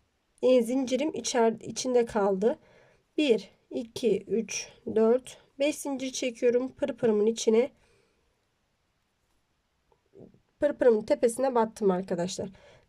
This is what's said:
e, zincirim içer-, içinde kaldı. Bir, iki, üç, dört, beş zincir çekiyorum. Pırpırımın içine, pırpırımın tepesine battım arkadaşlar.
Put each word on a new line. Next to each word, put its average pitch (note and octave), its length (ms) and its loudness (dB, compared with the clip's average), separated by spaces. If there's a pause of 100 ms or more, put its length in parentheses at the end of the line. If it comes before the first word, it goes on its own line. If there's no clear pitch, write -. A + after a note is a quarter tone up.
(420)
e, B3+ 200 6
zincirim B3+ 520 -2
içer-, A3+ 460 0
içinde A#3+ 440 -2
kaldı. G#3 540 0 (580)
Bir, B3+ 340 2 (200)
iki, A#3+ 540 -4
üç, - 440 -6 (260)
dört, A3 440 0 (200)
beş D4 200 -2
zincir C4 340 -8
çekiyorum. B3 600 -2
Pırpırımın A3 540 0
içine, A#3 440 2 (3000)
pırpırımın C4 420 4
tepesine C4 520 0
battım A3+ 360 0
arkadaşlar. F#3 580 -4 (400)